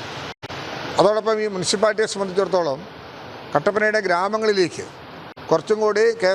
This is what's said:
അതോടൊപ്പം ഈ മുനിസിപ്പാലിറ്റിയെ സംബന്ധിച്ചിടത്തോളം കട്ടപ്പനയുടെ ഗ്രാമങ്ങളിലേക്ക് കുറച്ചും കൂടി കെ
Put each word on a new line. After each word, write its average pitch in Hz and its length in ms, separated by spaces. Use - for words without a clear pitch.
അതോടൊപ്പം 214 440
ഈ - 20
മുനിസിപ്പാലിറ്റിയെ 202 580
സംബന്ധിച്ചിടത്തോളം 180 680
കട്ടപ്പനയുടെ 208 540
ഗ്രാമങ്ങളിലേക്ക് 196 800
കുറച്ചും 185 320
കൂടി 208 220
കെ 185 120